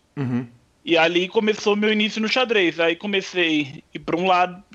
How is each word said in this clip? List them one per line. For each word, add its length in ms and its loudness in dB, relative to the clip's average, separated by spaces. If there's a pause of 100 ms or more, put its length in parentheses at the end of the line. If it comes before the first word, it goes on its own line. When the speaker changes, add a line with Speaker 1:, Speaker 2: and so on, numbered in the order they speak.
(160)
Speaker 1:
Uhum. 320 -4 (380)
Speaker 2:
E 120 2
ali 300 2
começou 480 0
meu 160 2
início 300 0
no 60 -2
xadrez. 520 0
Aí 160 2
comecei 880 -2 (100)
a 40 -10
ir 20 -12
pra 160 -6
um 120 0
lado, 360 0 (120)